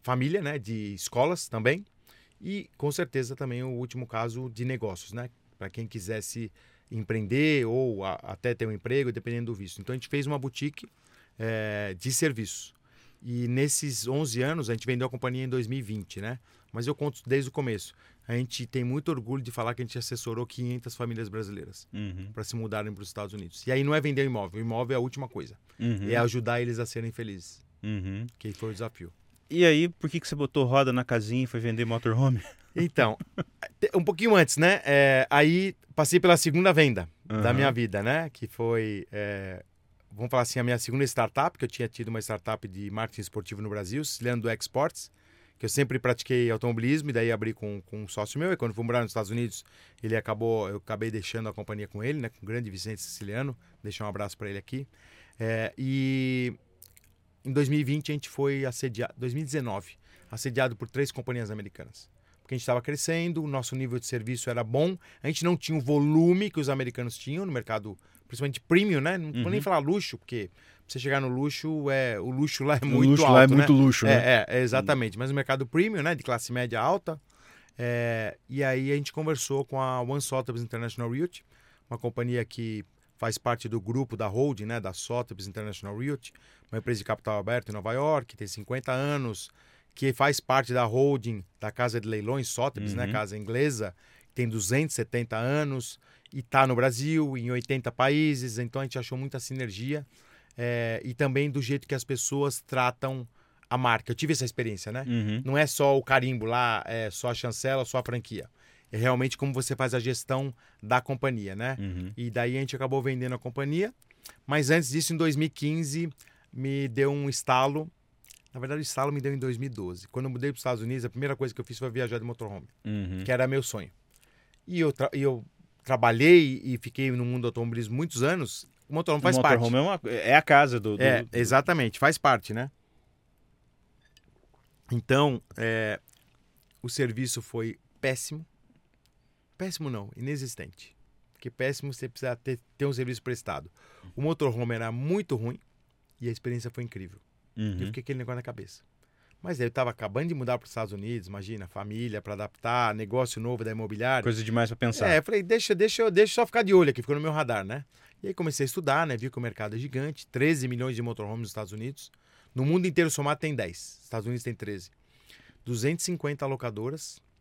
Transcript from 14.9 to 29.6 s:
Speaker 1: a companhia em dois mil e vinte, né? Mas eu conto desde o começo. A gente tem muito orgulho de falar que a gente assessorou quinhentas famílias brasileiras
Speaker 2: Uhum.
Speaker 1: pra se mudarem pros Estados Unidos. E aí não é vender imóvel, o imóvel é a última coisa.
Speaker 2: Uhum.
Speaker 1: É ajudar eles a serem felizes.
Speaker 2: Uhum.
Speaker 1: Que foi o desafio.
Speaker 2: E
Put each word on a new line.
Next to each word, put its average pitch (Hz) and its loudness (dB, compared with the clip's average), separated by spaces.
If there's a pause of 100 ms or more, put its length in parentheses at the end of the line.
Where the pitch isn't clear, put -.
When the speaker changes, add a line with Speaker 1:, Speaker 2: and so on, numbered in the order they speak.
Speaker 1:
a - -14
companhia 127 -4
em - -6
dois 123 -2
mil 131 -6
e - -6
vinte, 104 -10
né? 113 -8 (360)
Mas 120 -6
eu 143 0
conto 143 -6
desde 131 0
o 127 -12
começo. 120 -4 (340)
A 117 -4
gente 120 -4
tem 127 -4
muito 139 -2
orgulho 131 -4
de 120 -10
falar 117 -2
que 127 -6
a 120 -6
gente 113 -10
assessorou 120 -6
quinhentas 123 -8
famílias 117 -6
brasileiras 98 -12
Speaker 2:
Uhum. 98 -8
Speaker 1:
pra 110 -8
se - -8
mudarem 107 -4
pros 98 -14
Estados 104 -10
Unidos. 92 -14
E 127 -2
aí 135 2
não 147 2
é 151 2
vender 139 0
imóvel, 107 -4
o - -6
imóvel 117 -2
é - 0
a - 0
última 127 -6
coisa. 92 -12 (220)
Speaker 2:
Uhum. 107 -2
Speaker 1:
É 117 2
ajudar 120 2
eles 120 -4
a 120 -4
serem 113 -8
felizes. 98 -14 (160)
Speaker 2:
Uhum. 101 -6 (100)
Speaker 1:
Que 107 -10
foi 110 -8
o - -8
desafio. 92 -10 (360)
Speaker 2:
E 170 4